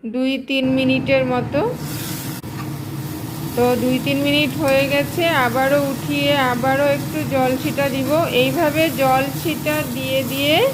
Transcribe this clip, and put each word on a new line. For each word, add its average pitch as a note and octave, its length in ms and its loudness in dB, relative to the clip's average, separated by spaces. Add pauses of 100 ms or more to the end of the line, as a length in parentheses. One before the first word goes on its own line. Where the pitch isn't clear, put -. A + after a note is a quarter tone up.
দুই B3+ 340 -2
তিন C4 280 -2 (120)
মিনিটের C4 480 2
মতো। B3+ 360 0 (1900)
তো B3 200 4
দুই B3+ 300 0
তিন C#4 160 0
মিনিট C#4+ 360 2
হয়ে C#4 300 2
গেছে, C#4+ 400 0
আবারও C4+ 520 2 (120)
উঠিয়ে C#4+ 460 0
আবারও C4 480 2
একটু C#4+ 340 0 (120)
জল C4 260 2
ছিটা C#4 320 -2
দিব। C4 200 -2 (220)
এইভাবে D4 580 2
জল C4 340 2 (200)
ছিটা D4+ 320 -2 (180)
দিয়ে C4+ 300 -2
দিয়ে C#4 320 0 (180)